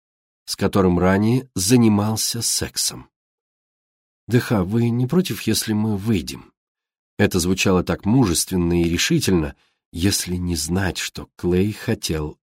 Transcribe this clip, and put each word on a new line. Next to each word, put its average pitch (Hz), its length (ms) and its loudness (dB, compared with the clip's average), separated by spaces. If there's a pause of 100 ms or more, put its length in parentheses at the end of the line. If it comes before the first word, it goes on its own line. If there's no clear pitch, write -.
(460)
с - 100 -8
которым 92 420 2
ранее 107 560 2
занимался 110 840 2
сексом. - 720 -6 (1160)
«Деха, 113 380 2
вы 117 240 0
не 120 180 0
против, 165 360 0
если 107 320 -2
мы 107 240 0
выйдем?» 87 560 -4 (640)
Это 98 200 2
звучало 90 460 2
так 87 220 -4
мужественно 90 720 2
и 85 80 2
решительно, 87 640 0 (380)
если 90 440 -2
не 87 200 -2
знать, 85 420 -2
что - 380 -10
Клей 92 360 0
хотел 78 720 -6